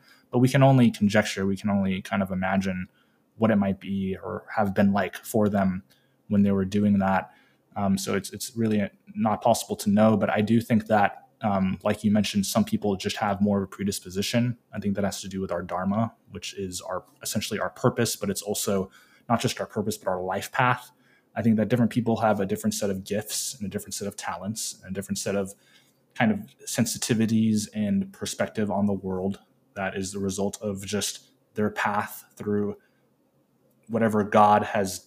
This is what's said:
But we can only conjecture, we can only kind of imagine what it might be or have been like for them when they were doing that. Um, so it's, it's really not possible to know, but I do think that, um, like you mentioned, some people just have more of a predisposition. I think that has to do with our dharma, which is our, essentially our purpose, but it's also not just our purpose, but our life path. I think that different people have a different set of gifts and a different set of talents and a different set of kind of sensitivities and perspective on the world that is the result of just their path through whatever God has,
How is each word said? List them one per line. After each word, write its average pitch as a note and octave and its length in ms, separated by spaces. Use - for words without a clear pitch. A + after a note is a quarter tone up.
But B2 100
we C3 80
can C3+ 140
only C3 280
conjecture, G#2 560
we G2 100
can G#2 140
only G2 320
kind G#2 200
of F#2 80
imagine F#2 580
what A2 120
it G#2+ 60
might G2 240
be F#2+ 420
or G2 320
have G2+ 200
been G2 180
like G2 240
for G#2 320
them F#2+ 340
when G2+ 140
they G2+ 100
were G2 120
doing G2+ 340
that. F#2+ 320
Um, G2 220
so G#2+ 160
it's, F#2+ 160
it's - 260
really G#2+ 320
not G#2 280
possible A2+ 340
to - 140
know, A2 260
but G2+ 140
I G#2 100
do A2+ 200
think A2 260
that, G2+ 420
um, G2 420
like G#2+ 180
you A2 80
mentioned, G2+ 360
some G#2+ 180
people G#2 320
just G2 220
have G2+ 240
more G2+ 160
of G2 60
a - 20
predisposition. G2+ 920
I G#2+ 80
think G2+ 140
that G2+ 100
has F#2+ 160
to G2+ 80
do F#2+ 120
with F#2+ 120
our F2 100
dharma, F#2+ 520
which - 240
is F2+ 260
our, F2+ 240
essentially - 380
our F2+ 100
purpose, - 460
but G2 140
it's - 100
also G2+ 500
not A#2 120
just - 200
our F#2+ 60
purpose, G#2 320
but - 100
our F2+ 140
life F#2 280
path. B2+ 400
I A2 80
think A2 140
that G#2+ 120
different G#2 240
people A2+ 240
have G#2+ 240
a F#2+ 60
different G#2 260
set G#2 160
of F#2+ 160
gifts - 500
and G#2 120
a - 20
different G3+ 240
set G3+ 160
of - 80
talents F#2+ 680
and F#2 80
a F#2+ 40
different G2 240
set G2+ 180
of F#2+ 160
kind A2 180
of G2 60
sensitivities A2 1080
and G2 400
perspective - 560
on G2+ 160
the G2+ 80
world F#2+ 460
that F#2+ 200
is F#2+ 180
the G2+ 60
result G2 440
of G2+ 240
just - 420
their G#2+ 160
path G#2 560
through G#2 400
whatever A2 360
God G#2 400
has, F#2+ 420